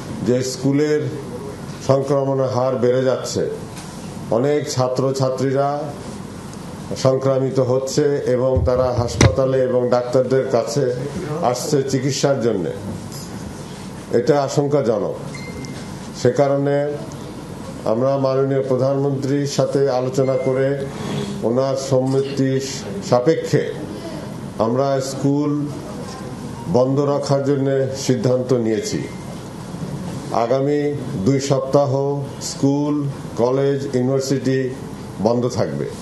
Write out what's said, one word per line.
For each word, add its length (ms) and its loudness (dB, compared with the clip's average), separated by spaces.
যে 160 4
স্কুলের 580 2
সংক্রমণের 640 2
হার 260 0
বেড়ে 280 4
যাচ্ছে। 460 0
অনেক 400 2
ছাত্রছাত্রীরা 1120 0
সংক্রামিত 600 2
হচ্ছে 680 2
এবং 400 2
তারা 280 2
হাসপাতালে 680 2
এবং 280 2
ডাক্তারদের 600 2
কাছে 420 2
আসছে 480 2
চিকিৎসার 520 2
জন্যে। 300 0
এটা 260 4
আশঙ্কাজনক। 720 0
সে 100 4
কারণে 560 2
আমরা 320 2
মাননীয় 460 2
প্রধানমন্ত্রীর 840 2
সাথে 420 2
আলোচনা 440 2
করে 520 2
ওনার 320 2
সম্মতি 840 2
সাপেক্ষে 640 2
আমরা 420 2
স্কুল 680 0
বন্ধ 260 4
রাখার 460 2
জন্য 520 2
সিদ্ধান্ত 560 2
নিয়েছি। 540 0
আগামী 600 0
দুই 140 4
সপ্তাহ 840 0
স্কুল, 640 0
কলেজ, 580 2
ইউনিভার্সিটি 720 0
বন্ধ 260 4
থাকবে। 360 -2